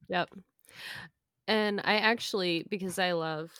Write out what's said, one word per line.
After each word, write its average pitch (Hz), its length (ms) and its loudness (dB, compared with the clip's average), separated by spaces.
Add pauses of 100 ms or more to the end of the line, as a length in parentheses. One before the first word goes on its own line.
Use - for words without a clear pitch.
Yep. 180 220 0 (1160)
And 208 380 2
I 208 140 4
actually, 202 680 2
because 185 300 -4
I 185 140 4
love 160 480 -2